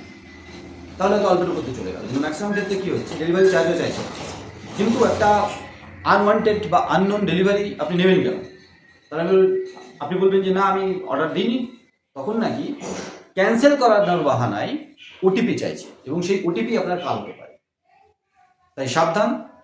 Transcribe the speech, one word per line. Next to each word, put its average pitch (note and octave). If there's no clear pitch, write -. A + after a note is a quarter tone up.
তাহলে G#3
তো G3+
অল্পের F3
উপর D#3
দিয়ে B2
চলে F#2
গেল। -
কিন্তু A#2+
ম্যাক্সিমাম G3+
ক্ষেত্রে G3
কী F#3
হচ্ছে, A#2+
ডেলিভারি F3
চার্জও E3+
চাইছে, -
কিন্তু A#3
একটা G#3
আনওয়ান্টেড G#3
বা F3
আননোন G3
ডেলিভারি G3+
আপনি F3
নেবেন F3+
কেন? -
তাহলে E3
আমি, F#3+
আপনি F3+
বলবেন F#3+
যে, F#3+
"না, F#3+
আমি F#3+
অর্ডার C#3+
দিইনি।" A#3
তখন A3+
নাকি -
ক্যান্সেল A#3
করানোর G3+
বাহানায় B2
ওটিপি F#3+
চাইছে -
এবং D#3+
সেই G3
ওটিপি A3
আপনার F3
কাল A2+
হতে -
পারে। -
তাই C3
সাবধান, E3